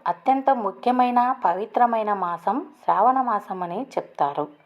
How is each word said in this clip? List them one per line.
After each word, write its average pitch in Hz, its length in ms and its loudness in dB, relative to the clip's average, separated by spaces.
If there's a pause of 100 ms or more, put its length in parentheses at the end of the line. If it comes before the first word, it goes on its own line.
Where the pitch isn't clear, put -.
అత్యంత 269 440 0
ముఖ్యమైన, 247 840 0 (100)
పవిత్రమైన 220 680 0
మాసం 196 540 -4 (180)
శ్రావణ 220 360 4
మాసం 208 420 -4
అని 175 200 -6
చెప్తారు. 147 680 -4 (160)